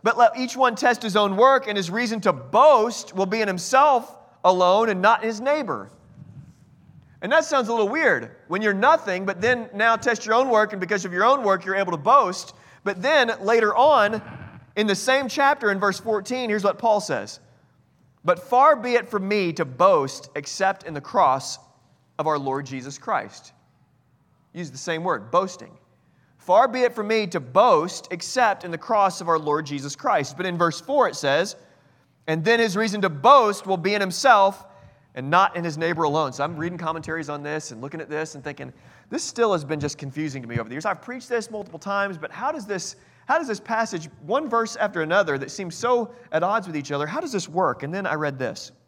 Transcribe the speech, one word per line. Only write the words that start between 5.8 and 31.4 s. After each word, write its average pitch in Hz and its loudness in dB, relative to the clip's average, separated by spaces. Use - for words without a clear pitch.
And 208 -4
that 311 4
sounds 262 0
a 233 -2
little 220 2
weird 202 0
when 190 -4
you're 214 2
nothing, 196 2
but 185 -6
then 240 0
now 226 2
test 220 -4
your 220 2
own 262 2
work, 214 2
and 196 -8
because 185 -4
of 180 -8
your 180 0
own 262 4
work, 190 0
you're 190 -4
able 196 -2
to 170 -4
boast. 190 2
But 190 -4
then 262 2
later 220 2
on 226 4
in 214 0
the 202 2
same 262 0
chapter 277 2
in 190 -2
verse 196 0
fourteen, 226 -4
here's 208 -2
what 202 0
Paul 214 2
says. 110 -6
"But - 0
far 269 4
be 240 -4
it 240 0
from 196 -4
me 196 0
to 165 -2
boast 139 2
except 190 -4
in 160 -14
the 143 -8
cross 135 0
of 151 -2
our 156 0
Lord 139 -4
Jesus 131 -12
Christ." 127 -8
Use 165 -12
the 127 -18
same 165 -6
word, 120 -4
boasting. 185 -2
"Far 208 4
be 247 -2
it 240 2
from 208 -6
me 214 0
to 170 -4
boast 165 2
except 202 -2
in 180 -10
the 165 -6
cross 196 0
of 170 -8
our 165 4
Lord 151 -2
Jesus 139 -8
Christ." 151 -2
But 180 -6
in 175 -4
verse 170 0
four 269 0
it - -6
says, 147 0